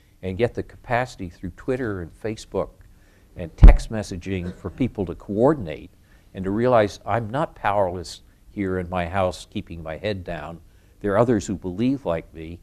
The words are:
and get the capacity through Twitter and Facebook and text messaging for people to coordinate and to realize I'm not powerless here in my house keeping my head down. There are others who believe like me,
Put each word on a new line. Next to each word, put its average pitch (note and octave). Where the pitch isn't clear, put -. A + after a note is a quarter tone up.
and F#2
get A#2
the F#2
capacity A#2+
through F2+
Twitter A#2+
and D#2
Facebook G#2+
and E2+
text -
messaging F#2+
for -
people G#2
to E2+
coordinate G2
and F#2+
to F#2+
realize A2+
I'm A2
not D3
powerless G2
here F#2
in E2+
my F2+
house F#2
keeping E2+
my D#2+
head F#2
down. D#2+
There G#2
are G2
others A#2
who G2+
believe A2
like E2
me, D#2+